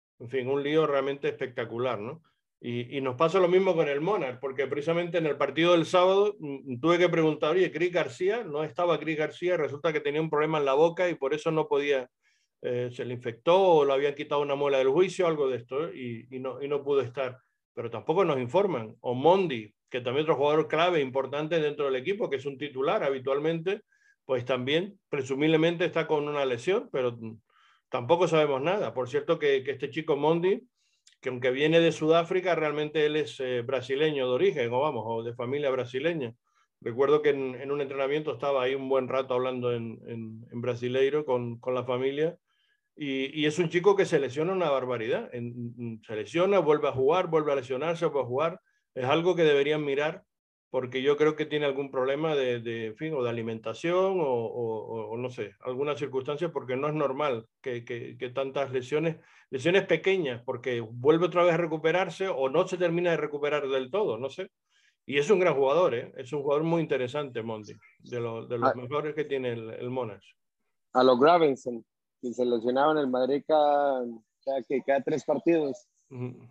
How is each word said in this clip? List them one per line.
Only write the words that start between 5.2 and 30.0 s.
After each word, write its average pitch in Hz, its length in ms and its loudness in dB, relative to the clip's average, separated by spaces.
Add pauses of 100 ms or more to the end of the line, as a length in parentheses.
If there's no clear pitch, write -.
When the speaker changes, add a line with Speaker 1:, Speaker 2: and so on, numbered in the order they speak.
Speaker 1:
el 143 140 -2
partido 156 340 2
del 165 140 6
sábado, 190 540 4
mm, 139 380 -8
tuve 170 200 4
que 175 100 6
preguntar, 160 440 2
"Oye, 180 200 2
Chris 165 180 -2
García", 180 540 -2
no 151 200 -4
estaba 170 360 0
Chris 156 160 -4
García, 165 400 -2
resulta 147 380 -2
que 151 60 -2
tenía 143 200 0
un 160 80 -2
problema 156 300 0
en 143 80 0
la 135 80 4
boca 170 340 4
y 165 60 -2
por 135 180 -2
eso 156 180 -2
no 156 180 0
podía, 143 420 0 (500)
eh, 123 320 -4
se 123 140 -8
le 123 80 -6
infectó 123 440 2
o 170 280 6
le 139 80 2
habían 143 200 0
quitado 147 280 -2
una 139 140 0
muela 143 200 2
del 131 140 4
juicio, 180 360 2
algo 147 220 0
de 127 80 -2
esto, 131 320 -6
¿eh? 196 60 -12
y, 123 420 -12
y - 20 -8
no, 127 220 -8
y 139 80 -6
no 143 140 -2
pudo 139 180 2
estar. 123 380 -4 (340)
Pero 117 160 -8
tampoco 156 380 0
nos 147 120 0
informan. 123 640 0
O 123 140 -4
Mondi, 143 580 2 (160)
que 123 140 -4
también 127 220 0
otro 156 120 2
jugador 147 320 2
clave, 165 320 2
importante 139 600 -2
dentro 147 260 -2
del 131 100 0
equipo, 175 320 -4
que 139 80 -2
es 127 80 -10
un 139 140 -8
titular 143 440 -2
habitualmente, 147 800 -2 (500)
pues 123 140 -2
también 139 520 -2 (120)
presumiblemente 156 760 2
está 160 220 0
con 147 220 0
una 147 160 -2
lesión, 180 480 -2
pero 123 260 -2 (680)
tampoco 156 400 2
sabemos 143 340 2
nada. 165 320 -2
Por 127 140 -4
cierto 143 320 -2
que, 139 240 2
que 139 80 -4
este 135 180 -8
chico 156 260 -2